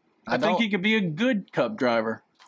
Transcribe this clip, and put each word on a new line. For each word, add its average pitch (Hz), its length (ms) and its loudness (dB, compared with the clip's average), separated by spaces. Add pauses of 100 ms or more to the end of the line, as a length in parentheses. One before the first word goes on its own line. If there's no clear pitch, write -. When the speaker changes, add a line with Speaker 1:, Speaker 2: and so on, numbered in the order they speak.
(280)
Speaker 1:
I 117 80 -2
Speaker 2:
I - 20 0
think 214 160 2
Speaker 1:
don't. 226 80 2
Speaker 2:
he 226 80 0
could 190 120 -2
be 214 140 2
a 220 60 2
good 196 500 -2
Cup 117 260 -2
driver. 113 460 0 (240)